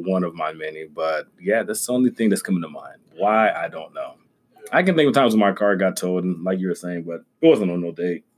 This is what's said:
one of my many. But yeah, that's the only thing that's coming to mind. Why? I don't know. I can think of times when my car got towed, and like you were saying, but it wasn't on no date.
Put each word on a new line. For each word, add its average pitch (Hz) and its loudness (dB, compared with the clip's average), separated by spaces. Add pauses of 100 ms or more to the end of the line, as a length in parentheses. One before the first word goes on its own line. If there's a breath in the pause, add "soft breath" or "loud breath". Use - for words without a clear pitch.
one 92 0
of 82 -6
my 80 -6
many. 78 -12
But 78 -6 (120)
yeah, 107 0
that's 107 -8
the 123 -2
only 123 2
thing 113 0
that's 98 0
coming 92 -2
to 82 -8
mind. - -18 (180)
Why? 107 2
I 82 -4
don't 78 -14
know. 69 -12 (540)
I 165 2
can 185 2
think 151 4
of 123 4
times 127 4
when 110 4
my 101 4
car 101 2
got 92 0
towed, 90 -2
and 85 -4
like 92 -2
you 92 -4
were 87 -2
saying, 87 -8
but 85 -10 (180)
it 160 6
wasn't 107 6
on 87 -2
no 85 -6
date. 85 -6 (120)